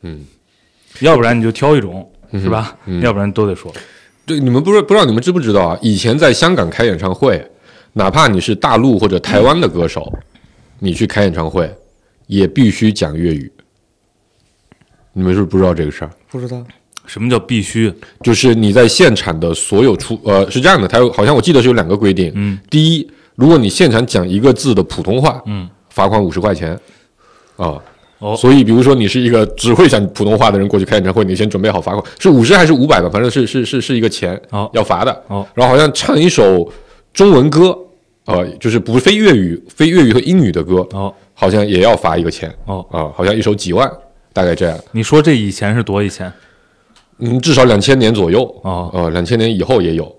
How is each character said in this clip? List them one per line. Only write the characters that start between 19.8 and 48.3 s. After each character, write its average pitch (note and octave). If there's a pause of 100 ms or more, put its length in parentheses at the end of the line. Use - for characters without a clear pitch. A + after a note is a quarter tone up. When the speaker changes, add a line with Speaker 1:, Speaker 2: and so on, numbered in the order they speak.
Speaker 1:
有 A2
出-， A2
呃， G2
是 B2+
这 D#3
样 F3+
的， F#2+
它 A#2
有， B2
好 G#2
像 C#3+
我 A#2
记 F3
得 C#3
是 A#2
有 B2+
两 A2
个 F#2
规 G2+
定。 F2
Speaker 2:
嗯。 G2+ (120)
Speaker 1:
第 D#3
一， D#3 (240)
如 B2
果 D#3+
你 A#2
现 C#3
场 A2
讲 F#2+
一 F#2
个 B2+
字 B2+
的 F#2+
普 -
通 A2
话， C3+
Speaker 2:
嗯。 G2 (200)
Speaker 1:
罚 G2+
款 G#2
五 F2
十 F2+
块 G2
钱。 E2 (760)
啊。 E2+ (440)
Speaker 2:
哦。 G#2
Speaker 1:
所 B2+
以 C#3
比 G#2+
如 A#2
说 C3+
你 A#2
是 A#2+
一 B2
个 A2 (120)
只 A#2
会 E3
讲 A2 (120)
普 -
通 G#2
话 A2+
的 G2+
人 G2
过 G2+
去 F#2+
开 A2
演 G2+
唱 F#2
会， G#2
你 F#2
先 G#2+
准 G2+
备 G#2+
好 F#2+
罚 F2+
款， F2 (180)
是 F#3+
五 C3+
十 C3+
还 F3+
是 D#3
五 C3+
百 A#2+
吧， F2+
反 G2+
正 B2
是， B2
是， A#2+
是， B2
是 B2+
一 -
个 A2+
钱 F#2+ (120)
Speaker 2:
哦。 G#2
Speaker 1:
要 A2+
罚 F#2+
的。 B2
Speaker 2:
哦。 G2
Speaker 1:
然 B2
后 B2+
好 C3
像 D3+
唱 -
一 E3
首 F#2+ (420)
中 G3
文 C#3
歌， F3 (500)
呃， F2+ (140)
就 A#2+
是 A2+
不， A2+
非 G3
粤 G#3+
语、 F2
非 -
粤 E3
语 A2
和 B2
英 F3+
语 G2
的 E2
歌， F2+
Speaker 2:
哦。 G2 (220)
Speaker 1:
好 -
像 G#2
也 G2
要 G#2+
罚 E2
一 E2+
个 E2
钱。 D#2+ (120)
Speaker 2:
哦。 F#2+
Speaker 1:
啊， D#2
好 F2
像 G#2
一 A2+
首 G#2
几 F#2
万， B2+ (440)
大 F#2
概 F2
这 F2
样。 E2 (140)
Speaker 2:
你 A2+
说 D3+
这 D3+
以 G#2
前 G2+
是 A#2+
多 G#2
以 G2+
前？ F#2 (880)
Speaker 1:
嗯， A#2+
至 D#3+
少 C3
两 A2+
千 C3+
年 A2+
左 G2